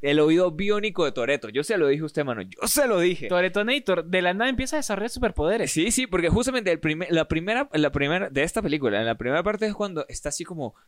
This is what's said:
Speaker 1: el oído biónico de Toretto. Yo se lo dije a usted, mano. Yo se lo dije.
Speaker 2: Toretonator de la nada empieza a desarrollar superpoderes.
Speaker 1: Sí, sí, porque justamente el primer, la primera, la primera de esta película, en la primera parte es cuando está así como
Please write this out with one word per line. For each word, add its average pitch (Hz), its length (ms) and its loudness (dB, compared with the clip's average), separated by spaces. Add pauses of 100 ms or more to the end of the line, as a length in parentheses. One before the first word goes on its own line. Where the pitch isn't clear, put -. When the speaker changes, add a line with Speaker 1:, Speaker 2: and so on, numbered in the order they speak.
Speaker 1:
el 147 180 4
oído 165 320 6
biónico 202 540 0
de 131 60 -2
Toretto. 127 360 -2
Yo 127 160 -2
se 208 140 0
lo 151 100 4
dije 147 140 2
a - 20 -4
usted, 151 180 -4
mano. 120 200 -4
Yo - 260 -6
se 285 180 2
lo 202 140 2
dije. 180 280 0
Speaker 2:
Toretonator 185 760 0
de 180 160 0
la 180 140 2
nada 233 160 0
empieza 262 260 -2
a 302 40 0
desarrollar 214 280 -2
superpoderes. 185 640 0
Speaker 1:
Sí, 175 180 2
sí, 254 160 0
porque 175 220 0
justamente 233 420 0
el 165 100 0
primer, 156 320 -2
la 160 160 2
primera, 208 440 -2
la 151 200 2
primera 151 360 0
de 135 140 0
esta 165 180 -2
película, 139 400 0
en 113 60 0
la 113 100 0
primera 135 260 -2
parte 208 220 -2
es 214 80 -2
cuando 190 340 -6
está - 220 -10
así 160 160 -8
como 151 300 -8 (140)